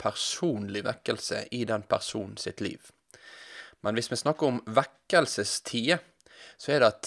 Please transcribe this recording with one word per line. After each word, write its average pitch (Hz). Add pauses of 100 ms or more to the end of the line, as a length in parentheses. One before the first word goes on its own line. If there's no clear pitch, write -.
personlig 104
vekkelse - (100)
i 120
den 110
personen 104
sitt -
liv. 98 (1040)
Men 107
hvis 117
vi 123
snakker 151
om 123
vekkelsestider, 131 (580)
så -
er 147
det 113